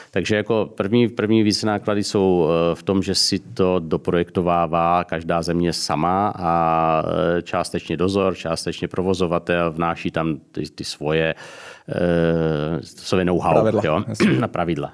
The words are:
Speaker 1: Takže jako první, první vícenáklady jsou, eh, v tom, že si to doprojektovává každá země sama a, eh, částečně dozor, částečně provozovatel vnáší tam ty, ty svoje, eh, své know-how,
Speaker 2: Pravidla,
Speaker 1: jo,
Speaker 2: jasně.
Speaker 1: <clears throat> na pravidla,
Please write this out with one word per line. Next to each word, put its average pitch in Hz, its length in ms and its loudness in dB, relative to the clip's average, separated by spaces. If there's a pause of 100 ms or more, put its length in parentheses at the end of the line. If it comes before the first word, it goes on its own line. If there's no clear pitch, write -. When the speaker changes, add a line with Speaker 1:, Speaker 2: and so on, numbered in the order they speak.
(100)
Speaker 1:
Takže 107 260 0
jako 107 400 0
první, 110 320 2
první 110 340 2
vícenáklady 104 640 0
jsou, 92 440 4
eh, 82 260 2
v - 80 -8
tom, 95 200 0
že 92 120 -2
si - 240 0
to 92 400 0
doprojektovává 85 1300 0
každá 82 380 -2
země 85 300 0
sama 90 640 0
a, 82 680 2 (360)
eh, 85 40 -2
částečně 87 540 -4
dozor, 95 380 2
částečně 82 540 -6
provozovatel 87 840 0
vnáší 85 380 -4
tam 80 280 -2 (140)
ty, 76 100 -8 (120)
ty - 100 -14
svoje, 80 500 -2 (540)
eh, - 60 -6 (880)
své - 420 -2
know-how, 87 280 2
Speaker 2:
Pravidla, 107 320 2
Speaker 1:
jo, 82 240 0
Speaker 2:
jasně. 113 200 0
Speaker 1:
<clears throat> 131 120 2
na 113 80 -2
pravidla, 85 460 -4